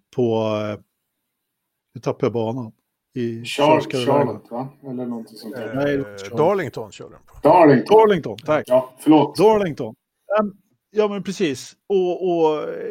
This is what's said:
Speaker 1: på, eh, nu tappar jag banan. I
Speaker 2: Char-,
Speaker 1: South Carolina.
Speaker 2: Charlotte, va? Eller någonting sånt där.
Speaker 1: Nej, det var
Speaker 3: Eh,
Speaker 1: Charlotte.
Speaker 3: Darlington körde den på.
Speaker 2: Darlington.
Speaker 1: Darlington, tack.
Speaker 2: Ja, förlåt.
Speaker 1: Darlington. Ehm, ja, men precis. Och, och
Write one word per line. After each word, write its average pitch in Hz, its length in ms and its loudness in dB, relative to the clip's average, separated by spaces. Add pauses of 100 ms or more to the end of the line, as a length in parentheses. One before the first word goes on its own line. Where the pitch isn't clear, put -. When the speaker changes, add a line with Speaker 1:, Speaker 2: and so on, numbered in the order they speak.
(160)
Speaker 1:
på, 113 260 0 (280)
eh, 104 100 -10 (1120)
nu 117 60 -18
tappar 131 260 -4
jag 110 60 -2
banan. 113 400 -6 (420)
I 117 300 -8
Speaker 2:
Char-, 147 360 0
Speaker 1:
South - 80 -2
Carolina. 131 240 0
Speaker 2:
Charlotte, 127 380 -2
va? 127 180 -8 (140)
Eller 127 240 -10
någonting 117 300 -12
sånt 107 180 -16
där. 113 200 -10
Speaker 1:
Nej, 143 220 0
det 139 60 -4
var 135 80 -12
Speaker 3:
Eh, 101 60 -18
Speaker 1:
Charlotte. 98 220 -8
Speaker 3:
Darlington 151 540 -2
körde - 220 -20
den - 120 -20
på. - 220 -2
Speaker 2:
Darlington. 160 500 6
Speaker 1:
Darlington, 170 400 2
tack. 151 300 -2
Speaker 2:
Ja, - 320 0
förlåt. 147 360 4
Speaker 1:
Darlington. 170 580 0 (460)
Ehm, 208 120 -4 (380)
ja, 214 180 0
men 202 140 -8
precis. 165 500 -6 (160)
Och, 185 420 -2
och 160 360 0 (240)